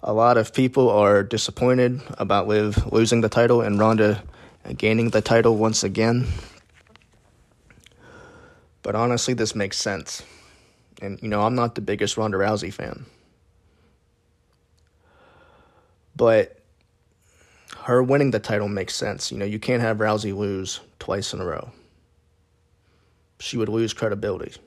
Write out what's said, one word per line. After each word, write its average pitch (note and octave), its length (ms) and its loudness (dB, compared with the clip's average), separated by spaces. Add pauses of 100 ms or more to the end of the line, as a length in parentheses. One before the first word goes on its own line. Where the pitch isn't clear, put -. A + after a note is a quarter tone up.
A - 120 -4
lot A#2 240 4
of A2 160 -2
people B2+ 360 4
are G2+ 340 6
disappointed B2 760 0 (160)
about G2+ 300 0
Liv G#2 440 0
losing A2+ 300 4
the G#2+ 80 0
title A#2+ 320 4
and G#2 180 0
Ronda G#2+ 440 4 (540)
gaining A2 340 0
the A2 100 2
title A#2 360 4
once A2 260 0
again. A2+ 440 0 (2500)
But G#2 140 -4
honestly, A#2+ 380 0
this A2+ 220 -2
makes G2 220 -4
sense. - 460 -8 (760)
And, G2+ 200 -12
you A2 60 -8
know, G#2 140 -2
I'm A2+ 140 2
not A#2+ 200 0
the - 60 -6
biggest G#2 360 -4
Ronda G#2+ 200 -2
Rousey G2+ 360 -2
fan. - 320 -12 (3000)
But A2+ 440 4 (1200)
her B2 220 2
winning C3+ 300 2
the G#2+ 80 0
title G#2 280 -4
makes G2 280 -6
sense. - 360 -6
You - 60 -10
know, G2+ 80 -6
you G#2 140 -6
can't B2 220 0
have A2 160 0
Rousey G#2+ 380 -2
lose G2 440 -6 (180)
twice - 360 -6
in F#2+ 80 -8
a F#2 40 -6
row. E2+ 240 -8 (1700)
She - 180 -8
would A2 120 -2
lose A2+ 240 -2
credibility. G#2 600 -4 (120)